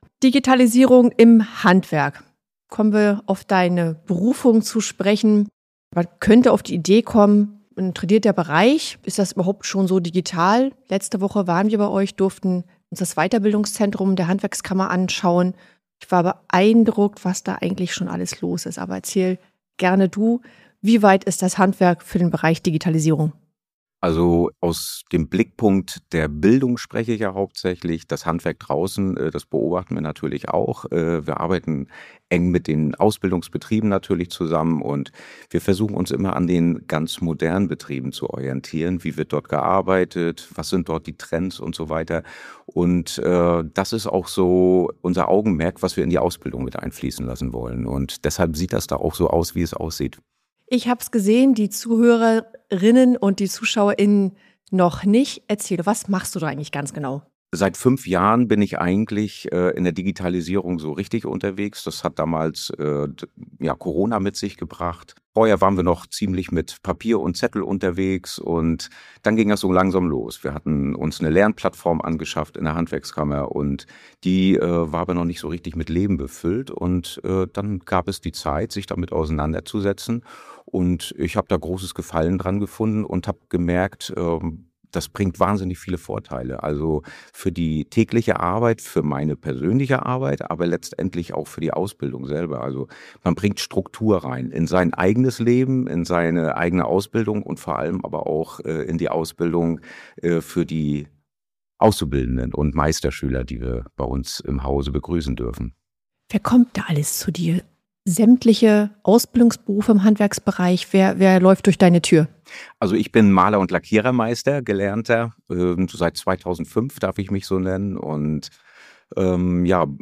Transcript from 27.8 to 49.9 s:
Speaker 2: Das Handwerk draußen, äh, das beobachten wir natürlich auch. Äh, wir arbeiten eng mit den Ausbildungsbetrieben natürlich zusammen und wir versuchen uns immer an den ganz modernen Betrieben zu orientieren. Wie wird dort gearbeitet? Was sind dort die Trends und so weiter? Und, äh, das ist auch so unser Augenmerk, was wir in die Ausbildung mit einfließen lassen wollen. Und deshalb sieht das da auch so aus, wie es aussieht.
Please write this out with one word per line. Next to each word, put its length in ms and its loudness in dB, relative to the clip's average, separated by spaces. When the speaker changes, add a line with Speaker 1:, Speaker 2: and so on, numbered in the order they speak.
Speaker 2:
Das 180 -8
Handwerk 340 -4
draußen, 600 -4
äh, 120 -4
das 140 -10
beobachten 500 -4
wir 60 -6
natürlich 480 -8
auch. 420 -2
Äh, 360 -2
wir 120 -4
arbeiten 500 -4
eng 180 2
mit 180 0
den 280 0
Ausbildungsbetrieben 960 -2
natürlich 400 -4
zusammen 500 -2
und 320 -6
wir 100 -2
versuchen 340 -2
uns 180 -4
immer 220 -2
an 120 0
den 400 0
ganz 340 -4
modernen 480 -2
Betrieben 420 -8
zu 200 -10
orientieren. 760 -6
Wie 140 -6
wird 160 -6
dort 160 -6
gearbeitet? 1040 0
Was 160 -10
sind 180 -2
dort 180 -6
die 120 -16
Trends 420 -6
und 140 -10
so 160 -10
weiter? 320 -4
Und, 540 -2
äh, 460 2
das 180 -2
ist 140 -4
auch 220 -2
so 640 4
unser 260 0
Augenmerk, 540 0
was 160 -2
wir 60 0
in 60 -2
die 80 2
Ausbildung 460 -4
mit 140 -10
einfließen 480 -8
lassen 260 -8
wollen. 320 -8
Und 400 -6
deshalb 320 0
sieht 160 -4
das 140 -2
da 100 -4
auch 180 -4
so 140 0
aus, 260 0
wie 80 -2
es 120 -4
aussieht. 420 -8